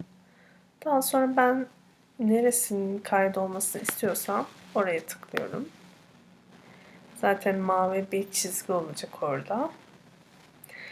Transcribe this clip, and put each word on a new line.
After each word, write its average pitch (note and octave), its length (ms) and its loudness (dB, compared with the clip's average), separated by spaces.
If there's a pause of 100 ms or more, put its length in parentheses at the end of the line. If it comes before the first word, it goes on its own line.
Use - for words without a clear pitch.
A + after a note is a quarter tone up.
(840)
Daha C#4+ 160 4
sonra C4 360 2
ben B3+ 300 4 (520)
neresinin G#3+ 800 2
kaydolmasını F#3+ 840 0
istiyorsam G#3+ 680 -2 (280)
oraya F3+ 300 0
tıklıyorum. - 640 -6 (1500)
Zaten G3 360 2
mavi F#3 540 2
bir G3 200 -4
çizgi - 420 -4
olacak D#3+ 500 -6
orada. D#3+ 480 -2 (1200)